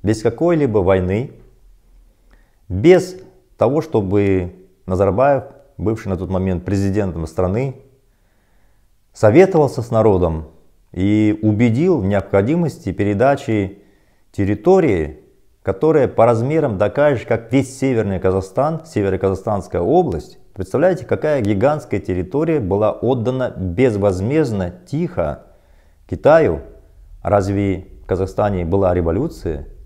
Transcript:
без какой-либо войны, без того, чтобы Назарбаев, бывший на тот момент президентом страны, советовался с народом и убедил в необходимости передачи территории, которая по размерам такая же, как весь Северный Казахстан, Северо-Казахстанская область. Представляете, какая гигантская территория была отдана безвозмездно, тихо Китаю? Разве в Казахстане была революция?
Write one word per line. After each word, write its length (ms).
без 200
какой-либо 560
войны, 540
без 500
того, 220
чтобы 760
Назарбаев, 580
бывший 320
на 80
тот 140
момент 340
президентом 640
страны, 480
советовался 680
с 100
народом 560
и 520
убедил 580
в 40
необходимости 840
передачи 880
территории, 880
которая 460
по 180
размерам 500
такая 380
же, 100
как 280
весь 260
Северный 400
Казахстан, 680
Северо-Казахстанская 960
область. 600
Представляете, 500
какая 380
гигантская 580
территория 580
была 320
отдана 680
безвозмездно, 1160
тихо 580
Китаю? 540
Разве 640
в 40
Казахстане 580
была 280
революция? 760